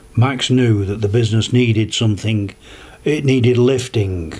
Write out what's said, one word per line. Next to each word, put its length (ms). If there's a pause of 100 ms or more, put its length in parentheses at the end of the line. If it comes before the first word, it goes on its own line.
(160)
Max 340
knew 360
that 160
the 80
business 420
needed 420
something, 600 (500)
it 220
needed 320
lifting, 840